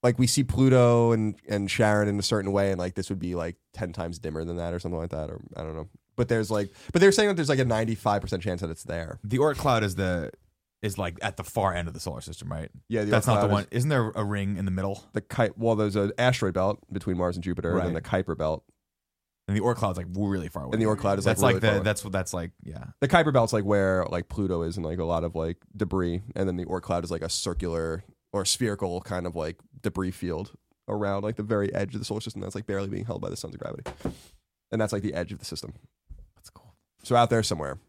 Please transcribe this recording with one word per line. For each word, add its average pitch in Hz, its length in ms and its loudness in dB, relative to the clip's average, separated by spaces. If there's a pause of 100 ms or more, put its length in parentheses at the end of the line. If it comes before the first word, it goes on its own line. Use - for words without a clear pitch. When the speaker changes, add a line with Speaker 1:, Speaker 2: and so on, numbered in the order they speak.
Speaker 1:
like, 123 160 4
we 127 80 6
see 139 160 4
Pluto 123 680 8
and, 110 220 0 (140)
and 101 180 0
Charon 104 400 4
in 101 120 0
a 98 40 -2
certain 98 280 0
way, 98 200 4
and, 92 60 0
like, 90 160 -4
this - 160 -6
would 98 100 -2
be, 87 140 -4
like, 85 220 -4 (180)
ten 87 180 -6
times 85 280 -6
dimmer 78 240 -6
than 85 140 -6
that 85 160 -4
or 87 60 -4
something 87 200 -6
like 85 100 -6
that, 78 220 -6
or - 80 -12 (160)
I - 80 -10
don't 78 120 -8
know. 80 120 -10 (280)
But 123 140 0
there's, 110 220 0
like, 104 200 -2 (220)
but 175 80 6
they're 196 100 10
saying 208 180 4
that 196 60 0
there's, 156 140 0
like, 135 100 2
a 127 60 4
ninety-five 110 560 0
percent 92 220 -4
chance 90 180 -2
that 85 80 -4
it's 82 140 -10
there. 82 400 -8
Speaker 2:
The 107 160 -2
Oort 147 180 2
cloud 120 260 2
is 95 120 0
the, 90 360 0 (520)
is, 98 160 -4
like, 87 240 -4
at 101 140 -4
the 95 60 -8
far 98 300 0
end 87 140 -2
of 82 80 -8
the - 40 -12
solar 67 220 -8
system, - 300 -12
right? 78 180 -8 (180)
Speaker 1:
Yeah, 110 160 0
the 104 80 -2
Speaker 2:
That's 113 140 4
Speaker 1:
Oort 127 40 2
Speaker 2:
not 104 120 4
the 101 60 4
Speaker 1:
cloud 101 40 4
Speaker 2:
one. 101 200 4
Speaker 1:
is - 80 -2
Speaker 2:
Isn't 135 100 0
there 120 240 2
a 107 100 -2
ring 101 340 -2
in 95 80 -2
the 95 60 -2
middle? 95 320 -4 (100)
Speaker 1:
The 107 80 -2
Ki-, 113 360 0
well, 113 180 2
there's 104 200 2
an 101 240 2
asteroid 123 340 2
belt 95 240 0 (160)
between 95 240 -2
Mars 90 180 0
and 87 80 -6
Jupiter, 87 280 -2
and 90 160 2
then 85 80 -2
Speaker 2:
Right. 80 80 -6
Speaker 1:
the - 60 -14 (240)
Kuiper 73 40 -6
belt. 78 260 -2 (840)
Speaker 2:
And 101 60 2
the 107 60 2
Oort 117 160 2
cloud's, 101 200 0
like, 87 160 -6
really 95 360 0
far 76 140 -8
away. 64 100 -6
Speaker 1:
And 110 80 2
the 110 60 4
Oort 107 120 2
cloud 98 200 2
is, 95 60 0
Speaker 2:
That's 113 160 4
Speaker 1:
like, 123 120 6
Speaker 2:
like - 0 -
Speaker 1:
really 95 80 2
Speaker 2:
the, 113 60 4
Speaker 1:
far 104 100 4
away. 95 80 0
Speaker 2:
that's 104 180 0
what, 101 100 -10
that's 92 200 -2
like, 87 180 -6 (140)
yeah. - 180 -12 (160)
Speaker 1:
The 139 80 2
Kuiper 156 240 6
belt's, 120 220 4
like, 107 100 2
where, 95 460 4
like, 87 180 -4
Pluto 90 360 -2
is 85 140 -4
and, 85 80 -4
like, 85 140 -4
a 82 60 -2
lot 82 180 0
of, 85 120 -4
like, 82 220 -4 (180)
debris, 92 460 0 (140)
and 98 140 0
then 87 80 -2
the 90 80 -4
Oort 87 160 -4
cloud 87 240 -2
is, 85 60 -6
like, 82 100 -4
a 82 80 -6
circular 82 760 -4 (300)
or 101 100 -2
spherical 98 580 -2
kind 90 240 -6
of, 85 120 -6
like, 82 200 -6 (240)
debris 95 300 -2
field 87 400 -6 (380)
around, 101 340 -2
like, 110 140 -4
the 107 60 -4
very 104 300 0
edge 98 220 -2
of 104 60 -6
the 113 40 -8
solar 107 140 -4
system 107 220 -10
that's, 95 140 -8
like, 107 100 -8
barely 98 240 -4
being 95 160 -6
held - 160 -6
by 50 80 -6
the - 80 -8
sun's - 180 -12
gravity, - 280 -10 (880)
and 110 100 0
that's, 107 100 0
like, 101 100 -2
the 101 120 -2
edge 87 180 -4
of - 80 -12
the - 60 -16
system. - 280 -10 (600)
Speaker 2:
That's - 140 -20
cool. - 240 -20 (300)
Speaker 1:
So 123 120 0
out 120 140 8
there 113 120 4
somewhere 76 480 -4